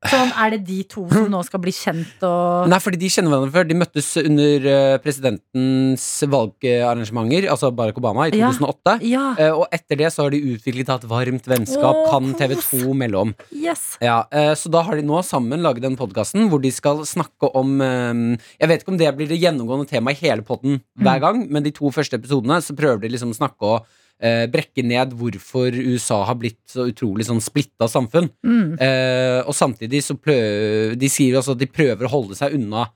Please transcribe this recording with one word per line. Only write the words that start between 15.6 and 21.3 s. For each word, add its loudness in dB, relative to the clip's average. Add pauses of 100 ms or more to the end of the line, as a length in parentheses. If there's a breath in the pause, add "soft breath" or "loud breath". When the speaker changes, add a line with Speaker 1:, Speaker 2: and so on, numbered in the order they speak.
Speaker 2:
laget -2
den -2
podcasten -2
hvor 2
de 2
skal 0
snakke -2
om, 2
eh, 0 (220 loud breath)
jeg 2
vet 2
ikke -4
om 0
det 2
blir -4
det -2
gjennomgående 0
temaet -2
i 2
hele 0
podden -2 (160)
hver 4
Speaker 1:
Mm. 0
Speaker 2:
gang, 2